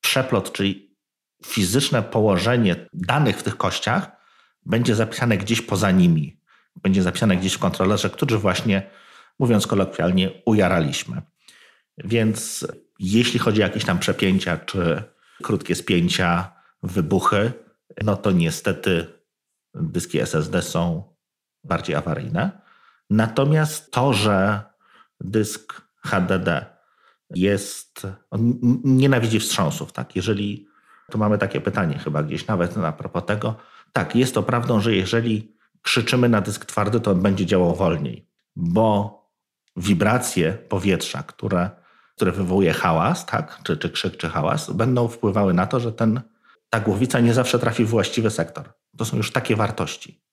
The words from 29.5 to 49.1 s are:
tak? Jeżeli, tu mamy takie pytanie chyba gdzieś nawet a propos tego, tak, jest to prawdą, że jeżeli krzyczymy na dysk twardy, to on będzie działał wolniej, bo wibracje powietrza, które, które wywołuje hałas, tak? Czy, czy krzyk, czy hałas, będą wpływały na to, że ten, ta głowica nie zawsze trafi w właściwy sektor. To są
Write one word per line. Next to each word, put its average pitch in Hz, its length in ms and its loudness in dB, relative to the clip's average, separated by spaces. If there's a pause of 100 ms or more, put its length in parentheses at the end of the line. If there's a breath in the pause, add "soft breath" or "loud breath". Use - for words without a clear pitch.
tak? - 240 -8
Jeżeli, 101 500 -4 (440 soft breath)
tu 110 80 -6
mamy 107 200 2
takie 95 220 -2
pytanie 90 380 -2
chyba 76 240 -4
gdzieś 78 240 -6
nawet 87 320 -2
a 80 140 -2
propos - 340 -8
tego, 110 280 -2 (380 loud breath)
tak, - 240 -2
jest 127 180 2
to 107 80 2
prawdą, 120 380 0
że 107 160 2
jeżeli 110 560 0 (300 soft breath)
krzyczymy 123 460 2
na 110 120 4
dysk 98 240 -6
twardy, 104 360 0
to 104 100 0
on 92 100 4
będzie 98 260 2
działał 90 280 4
wolniej, 80 540 -2 (280)
bo 104 600 2 (600)
wibracje 92 760 0
powietrza, - 680 -2
które, 95 480 -2 (460 soft breath)
które 92 160 0
wywołuje 92 400 2
hałas, 87 540 0
tak? - 360 -6
Czy, 80 140 -2
czy 80 140 -6
krzyk, - 260 -6
czy 82 120 -6
hałas, 85 440 -2
będą 120 360 0
wpływały 101 460 0
na 90 120 2
to, 127 140 -2
że 117 120 -4
ten, 113 280 0 (500 soft breath)
ta 113 100 0
głowica 110 400 0
nie 117 140 6
zawsze 123 240 2
trafi 117 260 0
w 107 40 0
właściwy 110 420 0
sektor. - 420 -6 (240)
To 113 80 -4
są - 120 -4